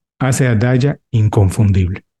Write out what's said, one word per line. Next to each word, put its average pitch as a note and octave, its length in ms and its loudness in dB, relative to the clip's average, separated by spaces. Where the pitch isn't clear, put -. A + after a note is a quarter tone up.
hace C3 280 0
a A#2+ 80 0
Daya B2+ 460 0
inconfundible. G2 920 0